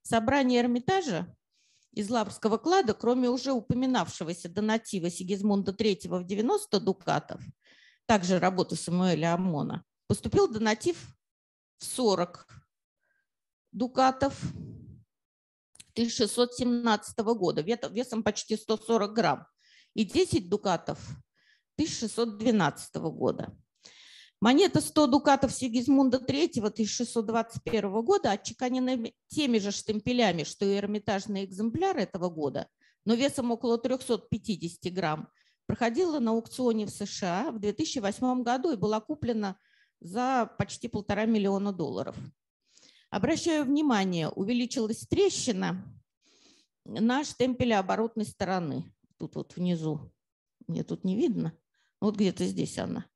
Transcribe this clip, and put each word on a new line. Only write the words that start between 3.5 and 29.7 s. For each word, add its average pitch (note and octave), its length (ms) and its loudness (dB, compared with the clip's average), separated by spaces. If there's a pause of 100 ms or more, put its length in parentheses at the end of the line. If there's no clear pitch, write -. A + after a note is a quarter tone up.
упоминавшегося A#3 1000 -2
донатива G#3 640 -2
Сигизмунда G3 640 0
третьего F#3+ 440 0
в F3+ 80 -4
девяносто G#3+ 540 0
дукатов, F3 600 -2 (680)
также F#3 320 4
работы F3+ 360 0
Самуэля E3+ 600 2
Амона, F3 500 -2 (220)
поступил F#4 400 4
донатив A3+ 680 -2 (600)
в - 80 -16
сорок F#3+ 640 0 (1200)
дукатов C4 680 2 (1500)
тысяча A#3 300 0
шестьсот A#3+ 320 0
семнадцатого A#3 800 0
года, E3+ 260 0
вето-, A3 280 -4
весом A3+ 340 -4
почти G#3+ 340 -2
сто - 180 -2
сорок G#3+ 380 0
грамм, F3 320 2 (480)
и A3 100 0
десять G#3 460 0
дукатов F#3 480 -2 (800)
тысяча D4 320 -4
шестьсот G#3+ 320 -4
двенадцатого E3+ 720 0
года. - 440 -2 (880)
Монета D4+ 380 6
«сто D4+ 260 4
дукатов C4+ 460 4
Сигизмунда C4 680 4
третьего» B3+ 500 0
тысяча G#3 260 -2 (100)
шестьсот A3+ 220 -4
двадцать A3+ 360 -2
первого G3+ 380 0
года, C#4 300 2
отчеканенная B3+ 840 -2 (160)
теми C4+ 280 2
же G3+ 140 0